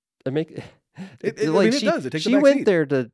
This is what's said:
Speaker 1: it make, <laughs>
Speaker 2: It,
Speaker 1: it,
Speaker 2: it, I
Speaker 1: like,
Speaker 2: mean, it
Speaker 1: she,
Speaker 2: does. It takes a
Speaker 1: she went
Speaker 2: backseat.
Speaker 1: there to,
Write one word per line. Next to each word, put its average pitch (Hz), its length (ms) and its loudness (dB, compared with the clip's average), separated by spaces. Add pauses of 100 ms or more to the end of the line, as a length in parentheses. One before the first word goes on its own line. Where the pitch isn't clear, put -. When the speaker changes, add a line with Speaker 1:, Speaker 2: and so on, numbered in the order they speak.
(240)
Speaker 1:
it 135 80 -4
make, 156 180 -4
<laughs> - 120 -14 (340)
Speaker 2:
It, 185 80 -14 (180)
Speaker 1:
it, 143 180 -6
Speaker 2:
it, - 60 0
I 156 40 -2
Speaker 1:
like, 196 160 2
Speaker 2:
mean, 226 80 2
it 285 60 -2
Speaker 1:
she, 214 60 -2
Speaker 2:
does. 294 200 -2
It 123 40 -6
takes 156 160 -6
a 226 40 -2
Speaker 1:
she 254 60 4
went 285 240 4
Speaker 2:
backseat. 226 60 -6
Speaker 1:
there 165 200 2
to, 131 280 -2